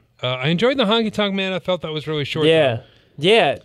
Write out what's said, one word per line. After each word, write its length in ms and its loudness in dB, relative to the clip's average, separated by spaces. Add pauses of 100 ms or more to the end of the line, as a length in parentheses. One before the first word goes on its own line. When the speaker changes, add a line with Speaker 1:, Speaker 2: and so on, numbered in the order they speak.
(220)
Speaker 1:
Uh, 140 -4
I 140 -2
enjoyed 280 0
the 80 0
Honky 260 0
Tonk 220 -2
Man. 200 -4
I 40 -4
felt 240 -4
that 100 -8
was 140 -6
really 180 -4
short, 220 -2
Speaker 2:
Yeah. 300 4
Speaker 1:
though. 80 -10 (340)
Speaker 2:
Yeah, 480 2